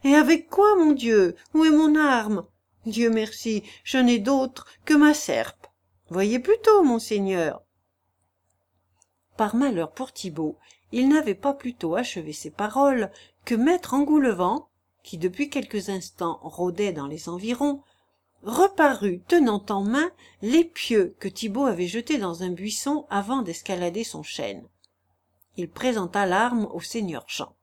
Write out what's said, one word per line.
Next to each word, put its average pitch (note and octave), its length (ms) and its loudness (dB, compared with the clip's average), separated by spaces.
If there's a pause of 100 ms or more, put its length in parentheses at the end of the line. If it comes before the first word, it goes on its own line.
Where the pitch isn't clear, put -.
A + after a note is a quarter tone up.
Et C#4 100 6
avec D#4 340 4
quoi, G4+ 280 4
mon D4+ 160 4
Dieu ? G#3 420 2 (180)
Où D#4 120 4
est D#4+ 40 6
mon D4+ 260 6
arme ? A3+ 500 2 (400)
Dieu A3+ 240 0
merci, A3 540 -2 (200)
je - 140 -2
n'ai A#3+ 220 4
d'autre C4 480 -2 (180)
que D4+ 80 2
ma D4+ 200 6
serpe. - 540 -4 (420)
Voyez G#3 300 0
plutôt, G#4+ 440 4
monseigneur. » G3 760 0 (1800)
Par G#3+ 180 -2
malheur A3 360 0
pour - 220 -12
Thibault, D#3 440 -8 (360)
il C4 160 2
n'avait D4 260 2
pas C#4 180 -2
plutôt A#3+ 420 -6
achevé F3+ 360 -6
ces D3+ 200 -14
paroles A#3+ 600 0 (320)
que A#3+ 120 -2
maître D4+ 380 2
Engoulevent, C4+ 760 2 (340)
qui - 140 -14
depuis F#3 320 -4
quelques G#3+ 400 -6
instants F3 520 -6
rôdait F3+ 520 -4
dans C#3+ 140 -8
les D#3 220 -12
environs, B3 520 -4 (640)
reparut C4+ 840 0
tenant A#3 420 2
en G3 140 -2
main C#4 280 -2 (300)
l'épieu A#3+ 760 0
que G3+ 80 -8
Thibault A3+ 380 -4
avait F3+ 220 -2
jeté A#3 300 -4
dans F3 240 -6
un F#3 80 -6
buisson G#3+ 600 -6
avant G#3 320 -2
d'escalader F3+ 640 -6
son D3+ 180 -14
chêne. G#2+ 420 -10 (920)
Il E3+ 120 -8
présenta G3+ 560 -4
l'arme G#3+ 460 0
au E3+ 80 -8
seigneur F3 480 -8
Jean. - 360 -10